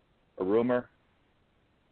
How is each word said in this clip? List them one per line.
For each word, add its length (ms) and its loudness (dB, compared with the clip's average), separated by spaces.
a 60 -2
rumor, 440 0